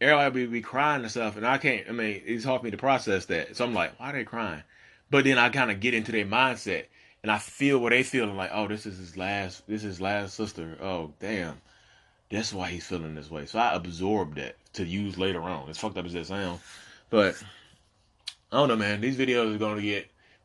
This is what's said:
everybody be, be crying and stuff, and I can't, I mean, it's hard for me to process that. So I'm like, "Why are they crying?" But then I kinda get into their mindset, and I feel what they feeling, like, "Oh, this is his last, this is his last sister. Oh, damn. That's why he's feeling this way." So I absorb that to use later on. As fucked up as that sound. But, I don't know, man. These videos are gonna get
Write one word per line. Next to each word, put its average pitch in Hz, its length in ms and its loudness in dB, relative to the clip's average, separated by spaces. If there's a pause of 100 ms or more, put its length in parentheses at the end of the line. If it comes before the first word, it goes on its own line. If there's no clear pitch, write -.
everybody 135 460 4
be, 117 60 -6
be 120 100 -2
crying 139 400 0
and 113 80 -6
stuff, 107 260 -2
and 107 80 -6
I 131 140 4
can't, 127 300 0
I 113 40 -6
mean, 107 320 -4
it's 113 200 -4
hard 131 160 0
for 117 60 -8
me 110 40 -4
to 98 60 -6
process 117 500 2
that. 82 300 -4
So 120 80 0
I'm 120 100 -2
like, 85 240 0
"Why 131 120 -10
are - 20 -8
they 135 100 -4
crying?" 104 400 -6 (480)
But 139 140 6
then 135 120 6
I 120 120 8
kinda 120 260 2
get 117 200 0
into 110 180 -2
their 107 120 2
mindset, 107 600 0 (400)
and 107 80 2
I 104 60 2
feel 139 420 2
what 120 100 2
they 127 140 6
feeling, 113 320 0
like, 92 160 -4
"Oh, 104 160 0
this 104 180 -6
is 95 120 -10
his 87 180 -14
last, 95 500 -4
this 104 160 -4
is 101 120 -6
his 87 60 -12
last 101 360 -2
sister. 82 440 -6
Oh, 82 380 -4
damn. 90 420 -6 (680)
That's 107 220 -4
why 90 180 -4
he's 87 160 -8
feeling 80 300 -6
this 76 160 -12
way." 76 140 -8
So 113 120 -4
I 120 160 4
absorb 87 640 -2
that 67 180 -8 (200)
to 98 100 -4
use 95 340 -4
later 92 240 0
on. 80 260 -6
As 82 80 -12
fucked 101 220 -6
up 87 80 -6
as 85 60 -8
that 85 140 -6
sound. 92 340 -6 (500)
But, 101 320 4 (1080)
I 120 60 4
don't 143 100 6
know, 117 80 4
man. 104 240 2
These 127 180 0
videos 120 340 4
are 107 60 -2
gonna 107 240 0
get 101 260 0 (360)